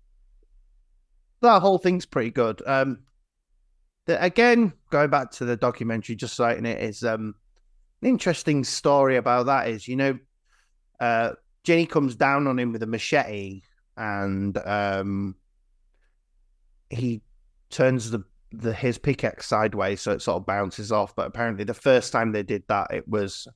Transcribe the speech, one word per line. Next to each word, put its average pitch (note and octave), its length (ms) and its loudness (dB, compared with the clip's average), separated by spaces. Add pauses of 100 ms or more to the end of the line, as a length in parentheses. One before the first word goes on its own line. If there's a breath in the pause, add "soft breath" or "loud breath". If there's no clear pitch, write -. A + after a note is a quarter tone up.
(1400)
that A3+ 200 8
whole F#3+ 160 4
thing's F3+ 280 0
pretty A#2 260 -4
good. A2 340 0
Um, C3+ 340 0 (1080)
the, E3 180 0
again, A#3 500 4 (160)
going D3 200 2
back C3+ 220 0
to - 140 -6
the A#2+ 120 0
documentary, A2+ 580 -2
just A2 200 -10
citing A#2 300 0
it, A#2 160 -4
is, G#2+ 220 -6
um, A2 320 -4 (640)
an - 80 0
interesting D#3+ 540 0
story C#3 540 2
about B2 300 2
that C3+ 220 2
is, A2 180 -8
you B2+ 80 -6
know, C3+ 240 0 (800)
uh, A#2 320 2 (320)
Jenny E3+ 220 4
comes C#3 300 0
down C#3 320 2
on B2+ 120 0
him B2 120 -2
with A2+ 120 -6
a A2 40 -6
machete G#2 760 -4 (360)
and, G2 600 -4
um, G2 800 -2 (1500)
he A#2 320 -4 (480)
turns C3 420 0
the, G#2+ 120 -4 (280)
the, A2+ 220 -4
his A#2 240 -2
pickaxe - 500 -4
sideways G2+ 540 0
so G#2+ 100 -2
it - 100 -2
sort F2 160 -2
of F#2 80 -8
bounces G2+ 460 -4
off. G#2 240 0
But - 120 -4
apparently A2 360 -4
the G#2+ 100 -6
first B2+ 380 2
time A2+ 200 0
they G#2 120 -2
did G2+ 240 -4
that, G2+ 260 -2
it - 140 -8
was G2+ 480 -4